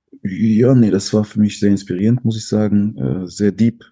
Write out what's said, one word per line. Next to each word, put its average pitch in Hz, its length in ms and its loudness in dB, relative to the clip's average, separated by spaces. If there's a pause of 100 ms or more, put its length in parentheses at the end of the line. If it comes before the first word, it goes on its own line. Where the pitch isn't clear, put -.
(220)
Ja, 110 520 2
nee, 113 160 4
das 98 240 -2
war 107 100 2
für - 160 -4
mich 104 200 0
sehr 101 100 2
inspirierend, 101 540 0
muss 113 120 -2
ich 110 100 -10
sagen, 104 500 -2
äh, 85 300 -4
sehr 98 260 -2
deep 113 400 -2